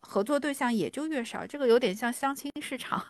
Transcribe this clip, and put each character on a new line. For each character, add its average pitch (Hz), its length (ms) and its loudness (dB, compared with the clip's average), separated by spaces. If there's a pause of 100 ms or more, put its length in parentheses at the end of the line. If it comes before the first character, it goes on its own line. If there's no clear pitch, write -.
合 - 220 0
作 285 160 2
对 285 120 -2
象 247 220 0
也 185 160 2
就 294 160 -6
越 294 180 -2
少， - 220 -8
这 - 140 -12
个 262 80 2
有 233 100 10
点 226 160 2
像 240 180 -2
相 269 240 -2
亲 285 240 -8
市 - 160 -8
场。 - 240 -4 (100)